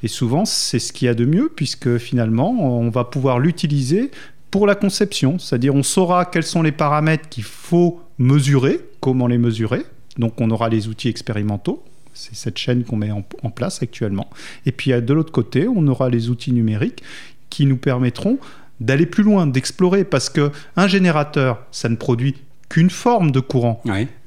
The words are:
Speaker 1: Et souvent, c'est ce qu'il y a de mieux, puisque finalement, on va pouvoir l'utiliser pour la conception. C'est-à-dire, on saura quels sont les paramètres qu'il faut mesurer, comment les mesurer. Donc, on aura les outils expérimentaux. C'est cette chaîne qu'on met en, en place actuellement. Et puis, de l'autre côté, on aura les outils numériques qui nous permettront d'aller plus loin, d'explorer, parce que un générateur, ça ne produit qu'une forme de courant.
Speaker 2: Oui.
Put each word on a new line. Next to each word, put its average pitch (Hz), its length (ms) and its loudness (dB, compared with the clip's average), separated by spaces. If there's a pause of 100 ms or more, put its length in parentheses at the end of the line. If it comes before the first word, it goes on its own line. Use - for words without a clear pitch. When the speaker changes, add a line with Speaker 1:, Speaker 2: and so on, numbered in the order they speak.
Speaker 1:
Et 117 40 -2
souvent, 131 360 0
c'est - 340 -2
ce - 140 -6
qu'il - 140 -2
y - 20 4
a 120 60 4
de 117 100 2
mieux, 185 280 2
puisque 120 460 -2
finalement, 120 600 0
on 120 300 0
va 123 120 0
pouvoir 127 380 0
l'utiliser 151 720 0 (400)
pour 202 160 4
la 202 80 4
conception. 190 640 0
C'est-à-dire, 131 340 0
on 139 80 4
saura 180 440 2
quels 160 180 0
sont 165 180 0
les 156 80 4
paramètres 151 580 2
qu'il - 140 -10
faut 170 580 2 (180)
mesurer, 139 640 4 (180)
comment 131 260 2
les 120 120 2
mesurer. 117 460 0 (320)
Donc, 117 240 -2
on 117 120 2
aura 113 160 0
les 110 180 0
outils 113 220 -4
expérimentaux. 104 760 -4 (300)
C'est - 240 -16
cette - 220 -8
chaîne 123 260 0
qu'on 113 120 -6
met 104 140 -2
en, 104 140 -6 (180)
en 117 80 -4
place - 320 -6
actuellement. 104 480 -6 (340)
Et 139 60 0
puis, - 220 -2
de 123 200 0
l'autre 156 200 0
côté, 135 340 0
on 202 220 2
aura 131 200 2
les 120 220 0
outils 123 220 -4
numériques 113 500 0 (480)
qui 143 160 0
nous 135 100 4
permettront 127 640 0 (400)
d'aller 135 260 4
plus 170 160 2
loin, 202 240 6
d'explorer, 180 560 2
parce 147 260 0
que 147 220 2 (240)
un 190 140 4
générateur, 151 720 2 (100)
ça - 180 -4
ne 113 60 2
produit 127 400 0 (340)
qu'une 170 220 4
forme 220 400 2
de 131 80 2
courant. 120 460 0
Speaker 2:
Oui. 113 240 -2 (180)